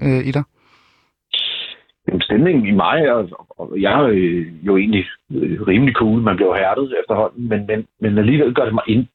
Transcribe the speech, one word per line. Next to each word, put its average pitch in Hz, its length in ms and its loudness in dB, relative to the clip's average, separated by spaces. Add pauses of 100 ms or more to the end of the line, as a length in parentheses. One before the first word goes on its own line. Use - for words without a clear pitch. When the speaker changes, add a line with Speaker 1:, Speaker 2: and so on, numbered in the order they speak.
Speaker 1:
øh, 131 160 0 (100)
i - 20 -2
dig. 143 120 -2 (1700)
Speaker 2:
Jamen, 92 140 0
stemningen 127 440 2
i 101 40 0
mig, 117 420 2
og, 107 160 -2 (300)
og - 220 -8
jeg 98 120 2
er, 139 200 2
øh, 85 540 -2
jo 98 100 4
egentlig, 101 280 2 (300)
øh, 87 280 -4
rimelig 120 320 2
cool. 110 260 2
Man 104 160 0
bliver 95 120 2
jo 90 60 2
hærdet 107 460 -2
efterhånden, 110 480 -2
men, 104 180 -2
men, 107 200 -4 (140)
men 107 180 0
alligevel 123 360 2
gør 135 100 0
det 110 100 -2
mig 113 120 -2
ind-, 120 280 2